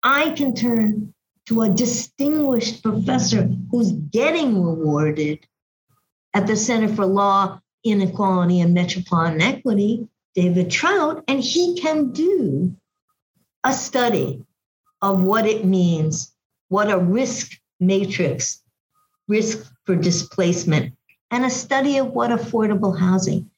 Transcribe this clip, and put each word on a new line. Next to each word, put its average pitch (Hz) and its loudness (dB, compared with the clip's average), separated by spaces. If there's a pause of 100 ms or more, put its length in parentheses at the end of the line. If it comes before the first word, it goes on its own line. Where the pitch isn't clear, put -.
I 285 2
can 277 -2
turn 214 0 (320)
to 226 0
a 214 2
distinguished 269 -2
professor 220 0 (220)
who's 226 0
getting 233 0
rewarded 151 -2 (880)
at 202 0
the 220 2
Center 220 0
for 214 0
Law, 196 0 (240)
Inequality, 185 2
and 170 4
Metropolitan 175 0
Equity, 220 0 (260)
David 180 2
Trout, 330 0
and 269 0
he 349 0
can 311 0
do 185 0 (880)
a 269 2
study 214 -2 (560)
of 196 2
what 214 2
it 214 0
means, 170 0 (380)
what 208 0
a 190 2
risk 214 -2 (260)
matrix, 185 0 (680)
risk 214 -2 (120)
for 185 0
displacement, 170 0 (360)
and 247 0
a 254 0
study 269 0
of 262 0
what 233 -2
affordable 208 0
housing. 180 0